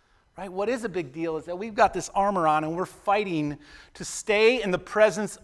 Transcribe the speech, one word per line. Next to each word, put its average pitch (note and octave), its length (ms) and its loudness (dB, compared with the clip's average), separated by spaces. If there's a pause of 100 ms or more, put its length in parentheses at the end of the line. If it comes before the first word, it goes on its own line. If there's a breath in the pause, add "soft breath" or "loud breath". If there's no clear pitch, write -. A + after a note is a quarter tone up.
(380)
Right? F#3 120 -12
What G3 200 -4
is B3 160 -2
a G#3+ 40 -4
big E3 220 -6
deal D#3+ 240 -4
is D#3 100 -6
that F3 120 -8
we've G#3+ 180 -10
got A3 180 4
this F3 220 -6
armor G3 320 2
on D#3 160 2
and D#3+ 100 -4
we're F3 120 -4
fighting E3+ 720 -2 (380 loud breath)
to A2+ 100 -12
stay A3 560 2
in G3 100 -2
the F3+ 80 0
presence G#3 640 2